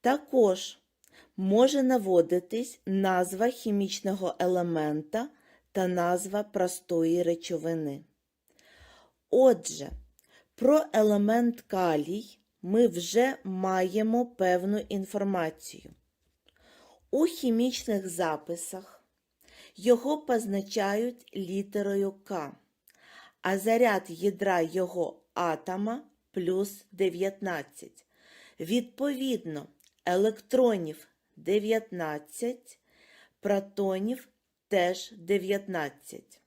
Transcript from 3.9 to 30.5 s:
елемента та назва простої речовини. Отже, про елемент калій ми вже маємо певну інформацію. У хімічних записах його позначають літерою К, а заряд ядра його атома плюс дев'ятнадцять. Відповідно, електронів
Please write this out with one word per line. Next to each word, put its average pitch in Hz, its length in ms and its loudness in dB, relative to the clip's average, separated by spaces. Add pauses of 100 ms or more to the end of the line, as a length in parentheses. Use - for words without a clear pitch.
елемента 175 920 -2 (420)
та 185 160 0
назва 180 540 0
простої 175 800 0
речовини. 165 800 -4 (1300)
Отже, 214 600 4 (640)
про 302 380 4
елемент 220 680 2
калій 175 760 -2 (240)
ми 214 260 4
вже 185 560 0
маємо 190 840 0
певну 185 520 0
інформацію. 196 1160 -6 (1160)
У 285 140 2
хімічних 233 840 0
записах 170 960 -6 (720)
його 247 420 2
позначають 220 1160 -4
літерою 196 760 -4
К, 180 440 -10 (840)
а 190 160 0
заряд 220 500 2
ядра 190 520 0
його 175 600 -2 (120)
атома 185 680 -4 (260)
плюс 190 600 -4
дев'ятнадцять. 185 1120 -4 (540)
Відповідно, 240 1080 -4 (360)
електронів 202 1040 0 (280)